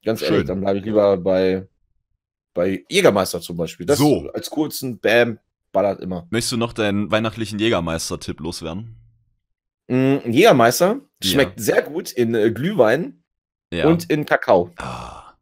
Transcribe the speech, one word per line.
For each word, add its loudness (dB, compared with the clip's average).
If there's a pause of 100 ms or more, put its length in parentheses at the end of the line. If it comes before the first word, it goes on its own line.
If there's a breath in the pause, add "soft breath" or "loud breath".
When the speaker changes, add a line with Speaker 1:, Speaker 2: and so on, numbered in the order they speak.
Speaker 1:
Ganz -2
ehrlich, 0
Speaker 2:
Schön. -4
Speaker 1:
dann -4
bleib 0
ich -6
lieber 4
bei, 0 (840)
bei -2
Jägermeister 2
zum -12
Beispiel. -8
Das 2
Speaker 2:
So. 2
Speaker 1:
als -10
kurzen -6
Bam, 2 (340)
ballert 0
immer. -8
Speaker 2:
Möchtest -2
du -4
noch -2
deinen -2
weihnachtlichen -4
Jägermeister-Tipp -4
loswerden? -10 (920)
Speaker 1:
Mm, 2
ein -2
Jägermeister 4 (220)
Speaker 2:
Ja. -2
Speaker 1:
schmeckt 0
sehr 2
gut -10
in, -2
äh, 2
Glühwein 0 (500)
Speaker 2:
Ja. 0
Speaker 1:
und 2
in 0
Kakao. 2
Speaker 2:
Ah. -14